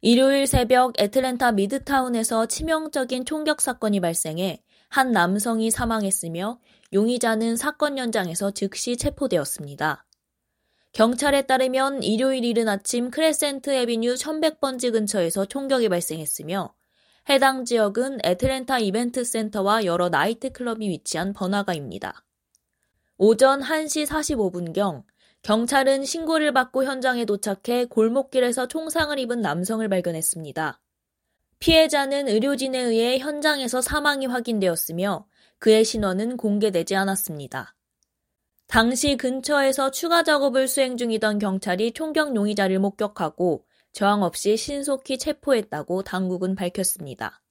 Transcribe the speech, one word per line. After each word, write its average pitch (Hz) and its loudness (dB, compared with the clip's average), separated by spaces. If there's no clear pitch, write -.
일요일 269 6
새벽 247 4
애틀랜타 247 0
미드타운에서 233 0
치명적인 285 -4
총격 302 -2
사건이 220 0
발생해 170 -4
한 262 2
남성이 214 2
사망했으며 208 -4
용의자는 226 2
사건 294 -2
현장에서 202 -2
즉시 202 -4
체포되었습니다. 151 -4
경찰에 269 4
따르면 262 0
일요일 254 2
이른 226 2
아침 240 -2
크레센트 294 0
애비뉴 240 0
천백 311 -2
번지 254 -2
근처에서 196 0
총격이 262 0
발생했으며 165 -4
해당 269 2
지역은 240 0
애틀랜타 254 0
이벤트 240 -2
센터와 214 0
여러 175 2
나이트클럽이 220 -2
위치한 180 -4
번화가입니다. 180 -4
오전 262 6
한 311 -2
시 302 -2
사십오 285 -2
분경 175 -4
경찰은 269 2
신고를 311 0
받고 262 0
현장에 254 0
도착해 214 -2
골목길에서 247 0
총상을 311 -2
입은 240 -2
남성을 196 -2
발견했습니다. 160 -4
피해자는 285 4
의료진에 262 0
의해 240 2
현장에서 285 -2
사망이 285 0
확인되었으며 196 -2
그의 220 6
신원은 214 -2
공개되지 202 0
않았습니다. 175 -4
당시 240 2
근처에서 269 0
추가 339 2
작업을 269 2
수행 254 0
중이던 220 0
경찰이 196 -2
총격 302 -2
용의자를 202 2
목격하고 190 -2
저항 202 2
없이 196 0
신속히 277 -4
체포했다고 208 -2
당국은 185 -2
밝혔습니다. 175 -6